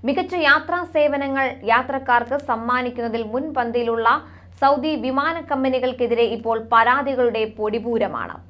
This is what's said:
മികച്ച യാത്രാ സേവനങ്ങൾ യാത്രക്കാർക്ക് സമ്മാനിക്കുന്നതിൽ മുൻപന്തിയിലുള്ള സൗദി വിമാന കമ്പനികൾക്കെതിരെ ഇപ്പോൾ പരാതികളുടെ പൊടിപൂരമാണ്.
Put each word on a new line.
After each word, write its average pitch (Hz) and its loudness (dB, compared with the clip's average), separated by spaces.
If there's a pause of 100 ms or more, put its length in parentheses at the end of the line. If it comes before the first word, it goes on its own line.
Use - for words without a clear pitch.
മികച്ച 359 -2 (120)
യാത്രാ 311 4 (140)
സേവനങ്ങൾ 277 2 (260)
യാത്രക്കാർക്ക് 247 2 (120)
സമ്മാനിക്കുന്നതിൽ 233 -2 (100)
മുൻപന്തിയിലുള്ള 233 -2 (540)
സൗദി 277 2 (120)
വിമാന 277 0 (160)
കമ്പനികൾക്കെതിരെ 254 0 (120)
ഇപ്പോൾ 226 -2 (160)
പരാതികളുടെ 240 2 (140)
പൊടിപൂരമാണ്. 208 -2 (140)